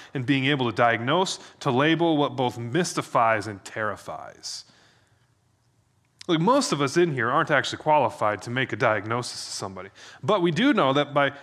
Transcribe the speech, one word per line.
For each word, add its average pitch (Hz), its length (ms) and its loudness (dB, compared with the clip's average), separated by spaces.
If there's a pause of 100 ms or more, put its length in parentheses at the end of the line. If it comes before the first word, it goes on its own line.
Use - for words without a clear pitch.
(140)
in 139 80 -4
being 135 240 0
able 131 240 0
to 104 40 -4
diagnose, 123 640 2 (220)
to 143 100 -2
label 160 460 2
what 135 200 0
both 123 200 -2
mystifies 117 920 0
and 101 160 -10
terrifies." - 1000 -10 (1600)
Look, 160 140 2
most 254 320 2
of 143 80 0
us 139 160 0
in 170 160 4
here 120 180 0
aren't 156 220 2
actually 127 260 0
qualified 113 640 0
to 117 80 -10
make 127 220 -4
a 113 40 -6
diagnosis 110 680 -2
of - 60 -12
somebody. 95 380 -10 (320)
But 180 200 0
we 175 80 2
do 226 220 2
know 151 200 4
that 139 220 0
by, 139 180 2 (100)